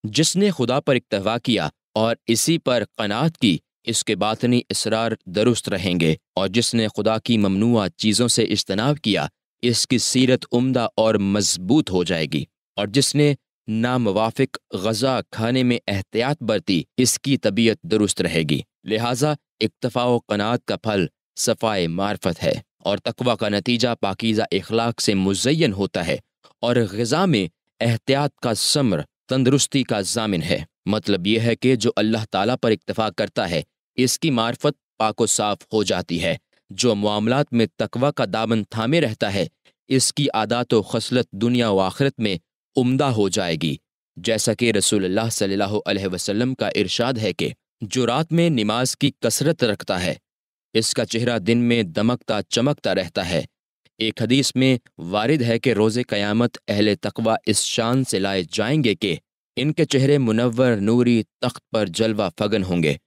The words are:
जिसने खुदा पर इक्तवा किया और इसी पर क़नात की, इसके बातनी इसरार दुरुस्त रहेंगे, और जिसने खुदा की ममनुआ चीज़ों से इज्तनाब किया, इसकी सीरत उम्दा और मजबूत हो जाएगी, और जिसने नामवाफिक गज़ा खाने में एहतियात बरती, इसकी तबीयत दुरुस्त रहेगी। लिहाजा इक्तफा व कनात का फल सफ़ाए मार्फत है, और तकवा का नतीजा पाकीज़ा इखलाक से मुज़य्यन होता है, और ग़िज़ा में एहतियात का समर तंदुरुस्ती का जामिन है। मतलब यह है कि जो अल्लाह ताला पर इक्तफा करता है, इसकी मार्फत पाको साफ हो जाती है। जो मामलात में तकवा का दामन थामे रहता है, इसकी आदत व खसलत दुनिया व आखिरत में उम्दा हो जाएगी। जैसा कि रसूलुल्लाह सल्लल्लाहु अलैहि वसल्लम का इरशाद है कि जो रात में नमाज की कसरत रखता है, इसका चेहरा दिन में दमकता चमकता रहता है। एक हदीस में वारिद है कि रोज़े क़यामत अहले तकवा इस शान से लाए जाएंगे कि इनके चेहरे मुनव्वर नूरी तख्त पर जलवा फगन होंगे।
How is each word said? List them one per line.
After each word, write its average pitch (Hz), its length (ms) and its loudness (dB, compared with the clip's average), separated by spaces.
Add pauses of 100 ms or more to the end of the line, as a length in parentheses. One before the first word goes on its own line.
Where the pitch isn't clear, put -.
जिसने 160 480 0
खुदा 127 280 -2
पर 135 160 2
इक्तवा 107 440 -2
किया 90 300 0 (260)
और 113 200 2 (120)
इसी 151 320 2
पर 120 260 0
क़नात 117 500 -2
की, 120 240 2 (260)
इसके 110 300 -2
बातनी 110 540 0
इसरार 110 460 -2 (140)
दुरुस्त 110 380 0
रहेंगे, 87 480 2 (200)
और 95 140 0
जिसने 113 400 0
खुदा 110 300 0
की 117 180 2
ममनुआ 101 520 2
चीज़ों 110 400 0
से 117 140 2
इज्तनाब 110 540 -2
किया, 85 300 0 (340)
इसकी 120 380 0
सीरत 127 520 2
उम्दा 123 360 0 (100)
और 110 200 2
मजबूत 101 720 0
हो 92 140 0
जाएगी, 78 420 -2 (300)
और 101 120 -4
जिसने 143 480 2 (320)
नामवाफिक 113 880 0 (200)
गज़ा 110 440 0 (120)
खाने 120 320 0
में 123 140 2
एहतियात 110 640 -2
बरती, 98 440 0 (120)
इसकी 127 400 0
तबीयत 110 480 2
दुरुस्त 104 360 0
रहेगी। 82 420 0 (220)
लिहाजा 120 500 0 (240)
इक्तफा 120 460 -2
व 123 140 2
कनात 107 440 -2
का 101 140 -4
फल 101 300 0 (300)
सफ़ाए 107 500 0
मार्फत 92 500 -4
है, - 240 -2 (200)
और 101 180 -2
तकवा 120 340 -2
का 107 160 -4
नतीजा 117 460 0
पाकीज़ा 104 560 -2
इखलाक 113 480 -2
से 107 160 0
मुज़य्यन 101 580 0
होता 95 280 -4
है, 82 180 -4 (420)
और 120 240 2
ग़िज़ा 117 400 0
में 104 220 2 (320)
एहतियात 131 520 0 (100)
का 117 140 0
समर 101 480 0 (240)
तंदुरुस्ती 131 560 2
का 110 200 -2
जामिन 101 380 -2
है। 80 240 -2 (220)
मतलब 98 380 0
यह 110 160 2
है 117 140 2
कि 127 200 2
जो 113 160 0
अल्लाह 110 340 0
ताला 104 300 0
पर 117 160 0
इक्तफा 104 400 -2
करता 104 340 -4
है, 82 180 -2 (340)
इसकी 127 340 0
मार्फत 117 420 0 (260)
पाको 110 280 2
साफ 104 440 -2
हो 107 120 2
जाती 90 340 -2
है। 82 200 -2 (320)
जो 110 260 0
मामलात 107 560 0
में 117 140 4 (120)
तकवा 123 340 0
का 123 160 -2
दामन 110 380 -2
थामे 117 340 0
रहता 110 280 -2
है, 98 200 -2 (420)
इसकी 135 380 0
आदत 120 460 0
व 107 100 4
खसलत 120 520 -2
दुनिया 117 340 2
व 98 100 4
आखिरत 120 400 -2
में 101 180 0 (380)
उम्दा 131 340 2
हो 104 200 2
जाएगी। 82 480 -2 (380)
जैसा 110 380 -2
कि 117 180 2
रसूलुल्लाह 101 580 0
सल्लल्लाहु 101 500 -2
अलैहि 98 280 -4
वसल्लम 104 460 -2
का 107 220 -2
इरशाद 117 420 -2
है 107 160 -2
कि 76 180 -4 (320)
जो 120 220 -2
रात 151 260 -2
में 170 200 2
नमाज 117 440 0
की - 160 0 (100)
कसरत 147 440 0
रखता 101 320 -2
है, 87 200 -4 (560)
इसका 113 320 0
चेहरा 117 340 -2
दिन 117 200 2
में 117 320 0
दमकता 110 500 0
चमकता 123 520 -2
रहता 92 300 -4
है। 85 200 -2 (560)
एक 110 220 -2
हदीस 131 340 2
में 127 220 4 (300)
वारिद 117 340 0
है 117 160 0
कि 123 160 2
रोज़े 110 300 2
क़यामत 107 540 0
अहले 104 400 0
तकवा 110 380 -2 (100)
इस - 180 0
शान 123 400 0
से 107 140 -2
लाए 98 240 0 (100)
जाएंगे 117 440 0
कि 95 220 -2 (380)
इनके 147 300 0
चेहरे 139 340 4
मुनव्वर 120 600 2
नूरी 117 420 4 (180)
तख्त - 220 -4 (100)
पर 107 180 0
जलवा 107 380 0 (100)
फगन 104 260 0
होंगे। 85 420 0